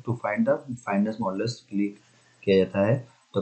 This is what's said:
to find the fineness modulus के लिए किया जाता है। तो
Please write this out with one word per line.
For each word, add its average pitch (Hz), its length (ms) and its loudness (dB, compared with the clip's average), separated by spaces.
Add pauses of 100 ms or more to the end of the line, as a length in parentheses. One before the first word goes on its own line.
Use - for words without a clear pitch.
to 113 180 -4
find 113 240 0
the 143 80 4 (320)
fineness 104 340 0
modulus 104 380 -4
के - 160 -10
लिए 101 120 0 (540)
किया 95 160 4
जाता 98 280 2
है। 120 100 2 (380)
तो 101 80 0